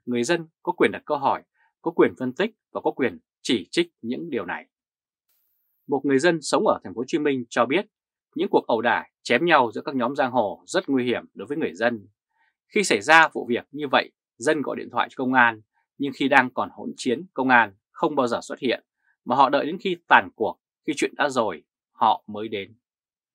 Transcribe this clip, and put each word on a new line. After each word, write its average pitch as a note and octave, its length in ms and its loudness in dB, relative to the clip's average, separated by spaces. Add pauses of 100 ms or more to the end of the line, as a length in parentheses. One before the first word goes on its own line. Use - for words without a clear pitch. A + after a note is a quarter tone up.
người A#2+ 200 -2
dân E3 240 -2 (140)
có F3 100 -4
quyền A#2 200 2
đặt F#2+ 140 -10
câu D3 120 -4
hỏi, B2+ 240 -2 (400)
có E3 80 -4
quyền E3 280 2
phân B2+ 140 -6
tích G#3 180 -4 (220)
và G2+ 120 -8
có D#3 60 -2
quyền G2+ 280 -4 (240)
chỉ G#2+ 280 -2
trích E3+ 220 -4 (100)
những C3+ 280 -8
điều A2 160 -6
này. D#3 200 -10 (1200)
Một C3+ 180 -2
người C#3 140 2
dân E3+ 240 2
sống E3+ 240 0
ở A#2+ 180 0
Thành F#2 100 -14
phố G2+ 40 -14
Hồ B2+ 80 -4
Chí E3 120 -4
Minh C#3 320 -2
cho A#2+ 160 0
biết, E3+ 200 -2 (480)
những F3+ 160 -4
cuộc - 160 2
ẩu A2+ 140 0
đả, A2 260 0 (160)
chém B2 220 2
nhau C#3+ 280 4
giữa C3 120 -8
các D3 100 -8
nhóm B2+ 220 -2
giang C3 140 0
hồ G#2+ 360 -2
rất F#3 220 -4
nguy C3 160 0
hiểm G#2 200 -2 (100)
đối G2+ 120 -14
với C#3+ 100 -8
người F2+ 180 -4
dân. A2 340 -2 (640)
Khi G#3 100 2
xảy G#2+ 160 0
ra D#3 280 8
vụ - 200 -8
việc A#2 220 -2
như C#3+ 180 -8
vậy, B2 220 2 (260)
dân D3 260 0
gọi A2+ 140 -6
điện G#2+ 160 -10
thoại A#2 180 -2
cho - 60 -20
công C3 160 -2
an, A#2 280 4 (380)
nhưng C#3 140 -4
khi C#3 160 -2
đang C3 220 4
còn G2+ 220 -6
hỗn A2+ 240 -12
chiến, C3 380 -4
công C3 140 -2
an A2+ 260 4 (160)
không D#3 240 -4
bao C3+ 120 0
giờ A#2 160 -2
xuất - 160 -12
hiện, A2 260 -2 (400)
mà A#2+ 120 -2
họ C3+ 120 6
đợi C3+ 180 0
đến F3+ 140 -6
khi F3+ 160 -2 (120)
tàn A2+ 260 6
cuộc, G2 260 -4 (260)
khi D#3+ 100 -6
chuyện - 180 -4
đã C#3+ 140 -2
rồi, A2+ 360 -4 (260)
họ - 360 0
mới G#2+ 220 -10
đến. G#2+ 300 -10 (560)